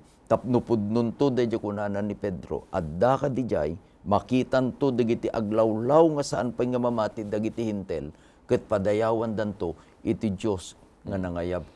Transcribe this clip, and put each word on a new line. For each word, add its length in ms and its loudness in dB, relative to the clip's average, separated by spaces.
Tapno 320 2
pudnon 560 0
to, 160 2
dayjay 240 0
kunana 400 -2
ni 160 -2
Pedro, 560 -6
adda 480 0
ka 80 -2
dijay, 480 -2
makitan 720 0
to, 160 2
dagiti 400 0
aglawlaw 720 4
nga 80 -2
saan 280 -2
pa 120 -4
nga 140 0
mamati, 460 0
dagiti 420 -2
hintel, 460 -4
ket 240 0
padayawan 640 2
danto, 420 -4
iti 280 0
Diyos 440 -4
nga 120 -6
nangayab 480 -4